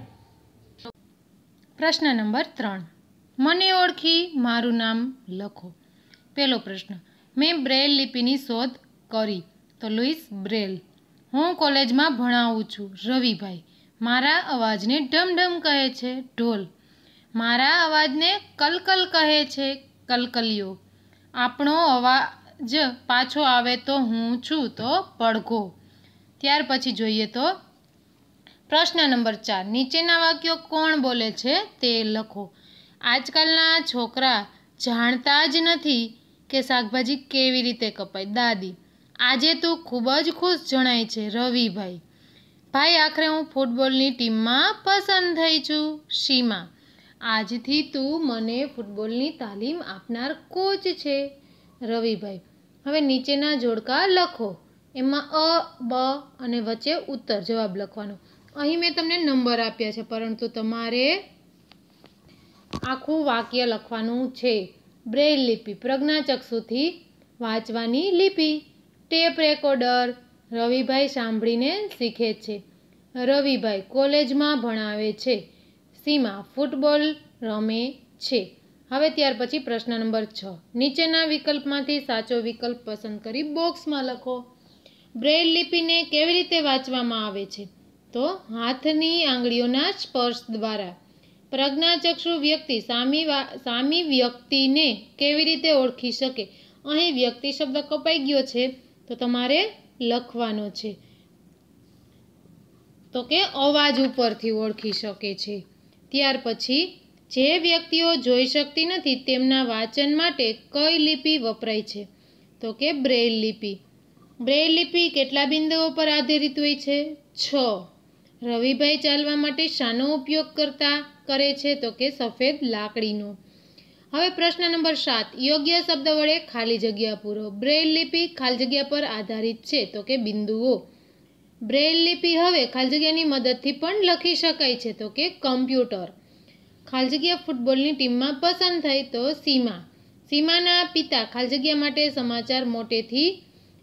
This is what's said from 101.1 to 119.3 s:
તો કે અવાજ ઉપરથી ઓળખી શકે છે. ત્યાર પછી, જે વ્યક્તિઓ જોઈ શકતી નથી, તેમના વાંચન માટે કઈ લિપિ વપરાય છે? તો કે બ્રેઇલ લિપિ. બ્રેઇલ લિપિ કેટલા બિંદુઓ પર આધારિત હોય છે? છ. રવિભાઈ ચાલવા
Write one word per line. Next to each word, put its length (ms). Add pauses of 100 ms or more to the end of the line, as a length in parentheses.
તો 100
કે 180
અવાજ 580
ઉપરથી 520
ઓળખી 400
શકે 420
છે. 320 (460)
ત્યાર 320
પછી, 560 (320)
જે 280
વ્યક્તિઓ 560
જોઈ 300
શકતી 400
નથી, 300
તેમના 480
વાંચન 540
માટે 360
કઈ 440
લિપિ 400
વપરાય 440
છે? 260 (540)
તો 120
કે 200
બ્રેઇલ 400
લિપિ. 460 (600)
બ્રેઇલ 300
લિપિ 380
કેટલા 360
બિંદુઓ 440
પર 180
આધારિત 520
હોય 160
છે? 420 (180)
છ. 200 (880)
રવિભાઈ 540
ચાલવા 380